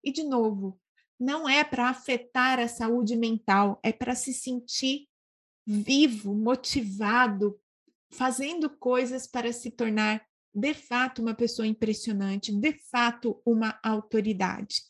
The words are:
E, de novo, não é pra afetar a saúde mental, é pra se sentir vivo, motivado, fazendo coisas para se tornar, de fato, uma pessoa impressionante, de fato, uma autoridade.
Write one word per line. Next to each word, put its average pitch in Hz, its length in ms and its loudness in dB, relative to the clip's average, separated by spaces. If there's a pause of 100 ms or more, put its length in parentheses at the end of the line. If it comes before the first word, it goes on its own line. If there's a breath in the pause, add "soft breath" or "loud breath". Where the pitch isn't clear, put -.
E, 285 80 -2
de 320 120 -6
novo, 214 560 -2 (400)
não 285 280 -2
é 285 160 4
pra 247 260 0
afetar 254 720 0
a 233 80 2
saúde 233 480 0
mental, 208 680 2
é 220 80 2
pra 247 240 -4
se 254 180 -6
sentir 262 720 -4 (600)
vivo, 214 680 2
motivado, 214 1300 0 (500)
fazendo 285 600 -2
coisas 254 580 0
para 240 240 -2
se 233 180 -8
tornar, 214 560 0 (280)
de 269 200 0
fato, 247 480 -2
uma 226 140 -2
pessoa 226 320 0
impressionante, 208 880 -2
de 294 180 0 (160)
fato, 240 560 0
uma 220 380 2
autoridade. 214 1080 -2